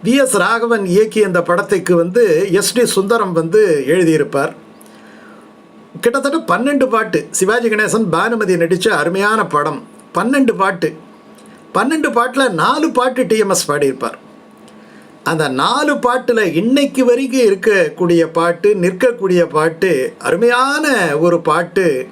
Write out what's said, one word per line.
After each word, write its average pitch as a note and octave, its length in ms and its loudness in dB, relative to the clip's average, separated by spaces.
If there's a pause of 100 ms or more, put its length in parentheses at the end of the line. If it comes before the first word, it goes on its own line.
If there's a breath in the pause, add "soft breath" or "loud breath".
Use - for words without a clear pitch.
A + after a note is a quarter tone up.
வி A#3 140 2
எஸ் A#3 200 2
ராகவன் A3 480 0
இயக்கிய G#3+ 400 2
இந்த F3+ 160 0
படத்துக்கு F3+ 540 2
வந்து F3+ 560 2
எஸ் F#3+ 220 0
டி A#3+ 120 2
சுந்தரம் G3 480 0
வந்து E3 540 2
எழுதியிருப்பார். D#3 680 0 (1500 loud breath)
கிட்டத்தட்ட A#3+ 560 0
பன்னெண்டு C4+ 300 0
பாட்டு G#3+ 440 -2
சிவாஜி A3+ 380 0
கணேசன் G#3 400 0
பானுமதி F#3+ 480 0
நடித்த F3 380 0
அருமையான F#3+ 500 0
படம். D3+ 380 -4 (300)
பன்னெண்டு A#3 420 0
பாட்டு, F3+ 380 -2 (800 loud breath)
பன்னெண்டு C#4+ 380 -2
பாட்டுல B3+ 380 0
நாலு A#3 400 0
பாட்டு B3+ 360 0
டி A3 120 0
எம் G3+ 120 0
எஸ் F3 220 -2
பாடியிருப்பார். C3+ 440 -2 (1080 loud breath)
அந்த D#3 240 -2
நாலு A3 460 0
பாட்டுல A#3+ 600 0
இன்னைக்கு C4 520 0
வரைக்கும் B3+ 360 0
இருக்கக்கூடிய F3+ 800 2
பாட்டு, G3 500 0
நிற்கக்கூடிய F3+ 760 0
பாட்டு, D#3 680 0
அருமையான A#3+ 1000 0
ஒரு E3+ 240 2
பாட்டு E3 680 0